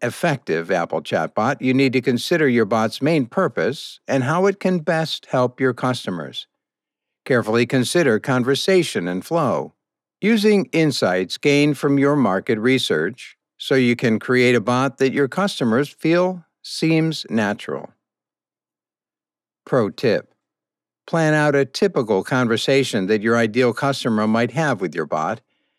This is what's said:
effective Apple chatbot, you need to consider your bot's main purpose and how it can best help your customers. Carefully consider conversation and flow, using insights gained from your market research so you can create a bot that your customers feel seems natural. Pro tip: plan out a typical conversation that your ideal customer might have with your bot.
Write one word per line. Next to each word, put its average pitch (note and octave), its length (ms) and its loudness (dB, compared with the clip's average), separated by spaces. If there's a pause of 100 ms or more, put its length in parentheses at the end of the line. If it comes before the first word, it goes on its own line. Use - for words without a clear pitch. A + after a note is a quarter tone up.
effective G#2+ 680 -4
Apple E2+ 300 -2
chatbot, G#2+ 600 -2
you B2+ 120 0
need C3 200 2
to C3 80 0
consider C#3 480 0
your A#2+ 160 2
bot's A2 360 -2
main D#3 260 0
purpose B2+ 840 -4
and C3+ 160 0
how E3+ 220 0
it G3 120 0
can F#3 220 0
best D#3+ 460 -4
help B2+ 340 0
your C3 120 2
customers. F#2 760 -6 (760)
Carefully A#2 420 2
consider B2+ 520 2
conversation C3 880 0
and F2+ 180 -4
flow, G#2 500 -2 (460)
using G#3 520 2
insights G2+ 640 0
gained D3 400 2
from C#3 200 2
your C#3+ 180 2
market G#2+ 420 0
research G#2+ 800 -2 (220)
so - 160 -2
you B2 200 2
can A#2 240 0
create B2 360 2
a A#2 60 2
bot B2 380 -2
that C3+ 140 2
your C#3+ 160 0
customers D3 600 -2
feel F3 560 -2 (180)
seems D#3+ 680 0
natural. G2+ 640 -4 (1700)
Pro A#2 240 0
tip: - 460 -2 (720)
plan D#3+ 260 0
out D3+ 220 2
a C#3 100 2
typical B2+ 600 0
conversation B2 840 0
that G#2 160 0
your A2+ 140 2
ideal A#2 360 2
customer A#2 540 -2
might A2+ 240 0
have C3+ 300 -2
with E2 140 -4
your D#2+ 120 -4
bot. E2 340 -4 (380)